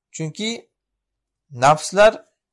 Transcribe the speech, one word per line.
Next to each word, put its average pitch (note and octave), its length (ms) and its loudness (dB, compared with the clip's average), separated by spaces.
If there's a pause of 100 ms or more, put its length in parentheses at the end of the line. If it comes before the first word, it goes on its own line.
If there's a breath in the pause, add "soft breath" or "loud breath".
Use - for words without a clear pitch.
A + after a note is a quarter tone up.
(140)
Chunki D#3+ 360 -8 (1000)
nafslar D3+ 600 2 (400)